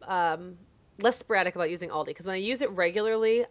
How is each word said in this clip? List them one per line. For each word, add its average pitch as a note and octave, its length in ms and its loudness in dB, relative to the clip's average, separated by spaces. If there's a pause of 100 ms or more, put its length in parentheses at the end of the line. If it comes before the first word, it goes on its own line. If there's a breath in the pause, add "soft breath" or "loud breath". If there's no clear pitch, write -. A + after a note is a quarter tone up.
um, F3 560 -2 (440)
less A#3+ 160 4
sporadic F#3 380 0
about E3+ 160 0
using F3 180 -8
Aldi, D3+ 260 -4
'cause F3 120 -12
when F#3+ 80 -4
I F#3 40 -2
use A#3 220 -2
it C#4 100 0
regularly, A3 800 2